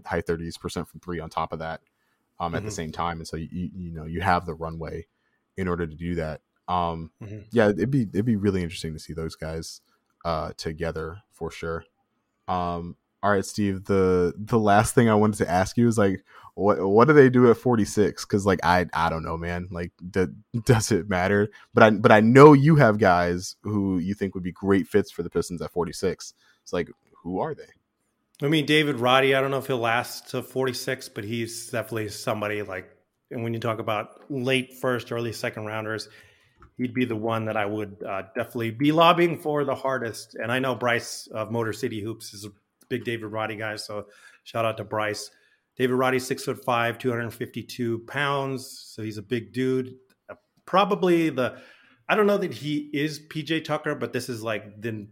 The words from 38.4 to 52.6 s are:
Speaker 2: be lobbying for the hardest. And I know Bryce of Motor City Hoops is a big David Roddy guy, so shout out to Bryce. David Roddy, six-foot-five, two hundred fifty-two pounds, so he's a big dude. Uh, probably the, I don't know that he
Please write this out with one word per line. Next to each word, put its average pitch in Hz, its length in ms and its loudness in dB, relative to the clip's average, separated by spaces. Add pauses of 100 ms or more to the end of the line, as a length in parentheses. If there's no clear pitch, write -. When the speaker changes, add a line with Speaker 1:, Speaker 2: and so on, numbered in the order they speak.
Speaker 2:
be 139 200 0
lobbying 165 460 4
for 147 260 -2
the 131 120 -2
hardest. 123 600 -6
And 113 160 -6
I 127 60 0
know 131 160 0
Bryce 117 540 -4
of 107 240 -8
Motor 113 220 -2
City 113 280 -6
Hoops 113 320 -10
is 104 120 -16
a 104 40 -14 (400)
big 123 160 -6
David 110 220 -6
Roddy 107 280 -6
guy, 107 220 -8
so 104 300 -10 (360)
shout 113 220 -4
out 110 120 -2
to 110 60 -8
Bryce. 107 480 -4 (460)
David 127 160 2
Roddy, 127 260 2
six-foot-five, 117 800 -2
two 127 140 -2
hundred 117 200 -4
fifty-two 117 680 -8
pounds, 135 720 -4
so - 340 -18
he's 107 140 -8
a 104 40 -12
big 98 320 -6
dude. 131 420 -2 (340)
Uh, 104 60 -14 (300)
probably 180 640 2
the, 127 280 -4 (520)
I 180 60 4
don't 208 120 4
know 202 100 4
that 180 160 -4
he 147 380 -6